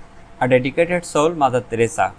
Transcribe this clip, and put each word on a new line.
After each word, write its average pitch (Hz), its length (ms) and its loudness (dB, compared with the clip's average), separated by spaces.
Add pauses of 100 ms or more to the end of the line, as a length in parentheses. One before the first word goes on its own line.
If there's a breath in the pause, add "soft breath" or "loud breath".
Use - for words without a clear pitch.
(400)
A 131 40 0
dedicated 139 560 2
soul, 160 340 0
মাদার 127 260 0 (100)
তেরেসা। 110 480 0